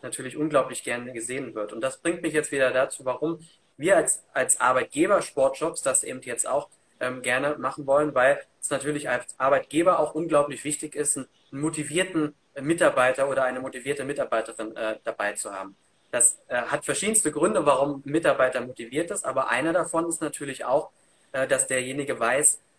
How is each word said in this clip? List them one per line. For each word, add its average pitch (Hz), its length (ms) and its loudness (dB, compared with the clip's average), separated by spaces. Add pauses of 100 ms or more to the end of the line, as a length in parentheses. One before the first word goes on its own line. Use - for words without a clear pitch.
natürlich 127 360 -8
unglaublich 139 460 0
gerne 123 280 -6
gesehen 120 440 -8
wird. 104 180 -6
Und 113 80 -8
das - 160 -2
bringt 170 240 -2
mich 160 120 -2
jetzt 151 180 0
wieder 135 200 2
dazu, 131 340 0
warum 156 400 -4 (320)
wir 180 200 4
als, - 260 0 (100)
als 127 280 2
Arbeitgeber 127 600 4
Sportjobs 139 600 0
das - 220 -2
eben 127 180 -10
jetzt 123 260 -6
auch, 139 220 -2 (300)
ähm, 127 220 -6
gerne 131 360 0
machen 135 280 -6
wollen, 147 300 4
weil 131 260 6 (200)
es - 80 -4
natürlich 147 400 -2
als 123 180 -2 (100)
Arbeitgeber 143 640 4
auch 151 160 0
unglaublich 147 480 2
wichtig 151 320 -6
ist, 143 220 -2
einen, 131 100 -8 (240)
einen 139 100 -8
motivierten 151 720 -2 (260)
Mitarbeiter 135 680 2
oder 131 140 0
eine 127 160 -2
motivierte 131 460 -6
Mitarbeiterin, 113 680 -4
äh, 110 280 -4
dabei 104 300 -2
zu 104 180 -6
haben. 95 240 -10 (360)
Das, - 360 4
äh, 127 80 -4
hat 123 300 -2
verschiedenste 170 460 0
Gründe, 170 340 2
warum 139 400 4
ein 139 60 -8
Mitarbeiter 135 500 2
motiviert 123 500 -6
ist, - 140 -6
aber 131 240 -2
einer 139 240 0
davon 170 360 0
ist 165 120 -4
natürlich 143 440 -8
auch, 143 260 0 (420)
äh, 131 120 0
dass 131 220 2
derjenige 131 520 -2
weiß, 131 400 2 (180)